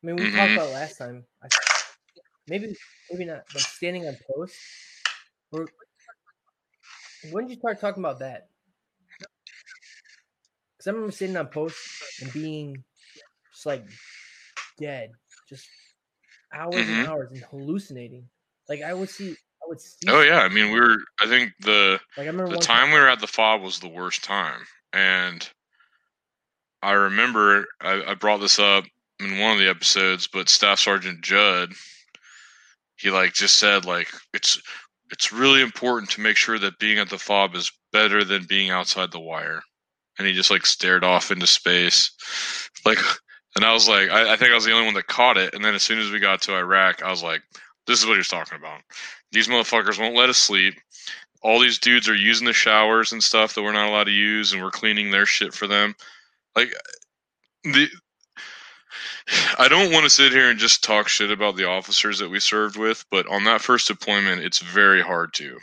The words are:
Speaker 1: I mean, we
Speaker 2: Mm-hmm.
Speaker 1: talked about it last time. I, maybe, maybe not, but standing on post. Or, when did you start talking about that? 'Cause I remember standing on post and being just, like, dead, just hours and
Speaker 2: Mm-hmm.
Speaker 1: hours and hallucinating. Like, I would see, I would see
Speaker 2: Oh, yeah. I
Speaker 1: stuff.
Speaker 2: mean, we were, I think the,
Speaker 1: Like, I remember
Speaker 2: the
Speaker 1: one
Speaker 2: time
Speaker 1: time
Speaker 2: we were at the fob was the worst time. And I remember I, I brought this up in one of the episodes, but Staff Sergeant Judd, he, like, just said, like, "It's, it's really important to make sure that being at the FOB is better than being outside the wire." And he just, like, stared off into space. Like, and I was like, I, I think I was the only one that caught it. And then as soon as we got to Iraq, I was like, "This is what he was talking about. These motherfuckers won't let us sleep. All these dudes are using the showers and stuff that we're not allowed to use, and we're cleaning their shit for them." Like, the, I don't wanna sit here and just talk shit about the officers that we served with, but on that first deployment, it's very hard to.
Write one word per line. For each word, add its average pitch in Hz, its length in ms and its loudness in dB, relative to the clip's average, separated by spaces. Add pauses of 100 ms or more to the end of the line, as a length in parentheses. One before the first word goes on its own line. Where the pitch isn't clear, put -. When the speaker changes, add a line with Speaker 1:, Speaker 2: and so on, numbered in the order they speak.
Speaker 1:
I - 40 -14
mean, 170 80 -8
we 175 80 -4
Speaker 2:
Mm-hmm. 107 140 -2
Speaker 1:
talked 202 160 2
about 143 160 -2
it 131 40 -10
last 147 240 -12
time. 123 280 -18 (180)
I, 135 40 -20 (1000)
maybe, 202 280 -10 (360)
maybe 180 140 -12
not, 160 180 -16 (100)
but 143 80 -8
standing 175 460 -10
on 135 100 -12 (100)
post. 156 280 -12 (960)
Or, 160 160 -10 (1600)
when 214 140 -8
did 254 80 -16
you - 60 -20
start 214 200 -8
talking 196 220 -8
about 139 180 -8
that? 131 300 -16 (2250)
'Cause - 80 -12
I 196 40 -6
remember 214 200 -8
standing 190 260 -8
on 147 120 -8
post 156 280 -10 (460)
and 131 100 -16
being 147 500 -12 (680)
just, - 140 -14
like, 131 160 -8 (960)
dead, 131 320 -14 (360)
just 135 200 -20 (840)
hours 151 360 -6
and 110 100 -2
Speaker 2:
Mm-hmm. 127 100 -2
Speaker 1:
hours 143 240 -8
and 131 120 -18
hallucinating. 135 840 -12 (400)
Like, 147 140 -10
I 165 140 -10
would 190 140 -8
see, 196 220 -14
I - 360 -20
would 160 120 -14
see - 300 -10
Speaker 2:
Oh, 139 120 6
yeah. 156 180 6
I 95 100 2
Speaker 1:
stuff. 92 60 -6
Speaker 2:
mean, 107 160 0
we 113 80 0
were, 117 180 4 (220)
I 104 80 2
think 120 320 0
the, 98 400 2 (180)
Speaker 1:
Like, 143 80 -10
I 151 60 -8
remember 180 180 -6
Speaker 2:
the 175 80 -6
Speaker 1:
one 170 80 0
Speaker 2:
time 127 220 4
Speaker 1:
time 151 40 2
Speaker 2:
we 156 60 6
were 143 100 8
at 123 120 4
the 107 80 -8
fob 110 340 2
was 92 180 -10
the 90 80 -16
worst 87 360 -8
time. 87 420 -6 (280)
And 92 540 -2 (1300)
I 101 120 0
remember 101 720 2 (140)
I, 95 300 -2
I - 40 -4
brought 107 240 0
this 101 180 2
up 98 280 4 (340)
in 98 180 -8
one 107 160 0
of 101 60 0
the 95 100 4
episodes, 92 580 0
but 92 220 -4
Staff 101 300 4
Sergeant 92 420 -2
Judd, 92 520 0 (1200)
he, 98 160 -4
like, 92 220 0
just 98 260 2
said, 101 260 2
like, 87 240 -4 (240)
"It's, - 260 -2 (520)
it's - 200 -4
really 135 300 4
important 120 500 -2
to 104 100 -6
make 107 160 2
sure 113 220 0
that 98 200 -4
being 107 180 0
at 101 120 -2
the 98 100 -8
FOB 98 360 0
is 87 160 -6 (200)
better 104 320 4
than 95 220 -2
being 95 260 -2
outside 92 400 -4
the 85 80 -12
wire." 80 420 -10 (560)
And 98 100 -4
he 92 60 0
just, 92 180 2
like, 95 140 0
stared 92 380 0
off 90 280 2
into 90 160 -2
space. - 640 2 (760)
Like, 110 140 2 (560)
and 104 100 2
I 113 80 4
was 113 140 4
like, 98 220 4
I, 107 240 4
I - 40 4
think 123 140 4
I 117 40 6
was 110 100 0
the 113 80 2
only 113 120 2
one 107 100 -2
that 98 120 -4
caught 123 300 4
it. 92 160 -2
And 101 100 -8
then 107 120 0
as 95 80 -2
soon 113 160 -2
as 104 120 -4
we 107 80 -4
got 98 240 0
to 98 120 -4
Iraq, 92 480 2
I 95 80 -4
was 87 120 -6
like, 80 200 -6 (440)
"This 120 120 2
is 113 80 2
what 113 60 4
he 98 60 4
was 90 80 -4
talking 82 300 -8
about. 76 240 -16 (500)
These 107 160 0
motherfuckers 110 520 0
won't 113 160 -2
let 127 140 4
us 123 80 2
sleep. 95 380 2 (680)
All 113 160 4
these 123 200 2
dudes 120 300 2
are 107 60 2
using 110 320 2
the 113 60 0
showers 110 600 2
and 110 100 -4
stuff 110 300 2
that 107 100 -6
we're 104 100 -4
not 104 160 0
allowed 104 160 0
to 101 60 -2
use, 104 420 0
and 92 100 -6
we're 95 80 -6
cleaning 104 400 -2
their 98 160 4
shit - 260 -2
for 104 140 -8
them." 104 280 0 (600)
Like, 120 180 0 (920)
the, 143 240 2 (1700)
I 131 120 6
don't 175 240 4
wanna 156 160 4
sit 135 240 6
here 131 160 6
and 113 100 2
just 113 240 2
talk 104 240 2
shit 104 240 0
about 104 240 0
the 92 120 -2
officers 98 520 -2
that 95 100 -4
we 98 120 -4
served 107 360 -2
with, 110 320 -4
but 95 180 0
on 101 180 -2
that 113 160 4
first 123 260 2
deployment, 98 560 -2
it's 85 160 -4
very 95 420 4
hard 85 340 -2
to. 67 280 -10